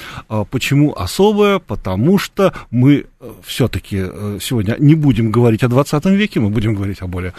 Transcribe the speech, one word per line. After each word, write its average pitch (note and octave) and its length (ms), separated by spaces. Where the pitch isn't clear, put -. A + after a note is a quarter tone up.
А G#2+ 160
почему C#3+ 500
особая? G3+ 640
Потому A2 600
что - 340
мы, B2+ 360
э, A2+ 140
все-таки, G2+ 600
э, G2+ 380
сегодня A2 360
не D3 160
будем C3 360
говорить A#2 340
о B2 40
двадцатом C#3+ 440
веке, G3+ 260
мы G#2 120
будем G#2+ 240
говорить G2 260
о F#2 60
более F2+ 320